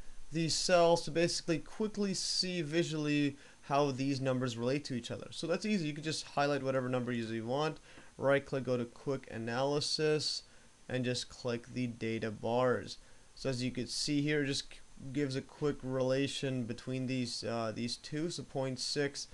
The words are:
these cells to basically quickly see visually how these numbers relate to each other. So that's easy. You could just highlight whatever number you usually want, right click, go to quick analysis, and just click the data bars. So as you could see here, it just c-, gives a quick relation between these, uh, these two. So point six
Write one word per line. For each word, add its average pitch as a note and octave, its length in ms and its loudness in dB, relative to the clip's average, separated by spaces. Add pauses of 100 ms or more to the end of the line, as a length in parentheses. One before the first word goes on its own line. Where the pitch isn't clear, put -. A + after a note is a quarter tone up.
(320)
these D#3+ 240 2
cells E3+ 480 6
to D3+ 80 -4
basically E3 480 2
quickly G3+ 540 -2
see F3+ 480 0
visually D3 760 2 (280)
how C#3+ 280 4
these C3+ 300 0
numbers B2+ 360 0
relate C3 280 0
to - 80 -6
each A#2+ 180 -4
other. - 200 -8
So - 140 -6
that's F3+ 200 -2
easy. G3+ 220 2
You D3+ 60 -2
could D3+ 120 -8
just D#3 180 -4
highlight C#3+ 400 2
whatever C3 240 2
number B2+ 240 0
you A#2+ 60 0
usually A2+ 240 -2
want, C#3+ 400 0 (360)
right C#3 280 4
click, C3+ 180 -2
go B2+ 140 2
to A#2+ 80 -2
quick C3+ 440 -6
analysis, C#3+ 1120 0 (460)
and B2+ 160 0
just B2 240 -2
click A#2+ 440 -6
the B2 140 0
data A2+ 420 -2
bars. A#2 680 0 (380)
So - 140 -2
as B2+ 140 0
you B2+ 80 0
could A#2+ 180 -4
see D3 320 0
here, D3 220 2
it C3+ 40 0
just - 260 -4
c-, - 60 -18 (340)
gives C3+ 240 0
a C#3 40 -2
quick C#3+ 400 -2
relation C3 840 0
between B2+ 440 -4
these, B2 380 -2
uh, A2+ 280 0
these A#2+ 220 -2
two. D#3 340 -4
So C#3+ 140 -6
point C3+ 360 -4
six - 540 -2